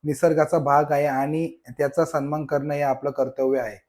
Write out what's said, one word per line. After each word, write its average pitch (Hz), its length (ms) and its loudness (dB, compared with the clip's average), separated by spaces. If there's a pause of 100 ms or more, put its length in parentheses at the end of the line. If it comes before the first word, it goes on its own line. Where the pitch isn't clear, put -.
निसर्गाचा 151 540 2
भाग 147 340 2
आहे 143 140 2
आणि 151 480 -2 (240)
त्याचा 143 280 0
सन्मान 151 400 -4
करणं 147 280 -2
हे 143 80 -2
आपलं 139 300 -2
कर्तव्य 131 480 0
आहे. 107 180 -8 (120)